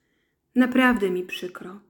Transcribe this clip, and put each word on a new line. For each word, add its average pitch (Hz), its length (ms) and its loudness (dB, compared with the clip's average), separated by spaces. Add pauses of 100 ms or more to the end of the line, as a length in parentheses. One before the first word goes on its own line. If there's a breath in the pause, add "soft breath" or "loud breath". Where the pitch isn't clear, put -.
(540)
Naprawdę 247 560 4
mi 180 120 -2
przykro. 185 680 -12